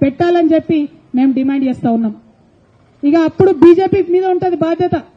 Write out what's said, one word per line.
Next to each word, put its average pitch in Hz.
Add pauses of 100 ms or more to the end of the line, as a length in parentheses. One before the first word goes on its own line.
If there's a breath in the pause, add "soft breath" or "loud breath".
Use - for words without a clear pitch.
పెట్టాలని 330
చెప్పి 311 (360)
మేము 269
డిమాండ్ 269
చేస్తా 247
ఉన్నాం. 220 (880)
ఇక 285 (120)
అప్పుడు 381 (120)
బీజేపీ 370 (140)
మీద 370
ఉంటది 359 (100)
బాధ్యత. 339 (200)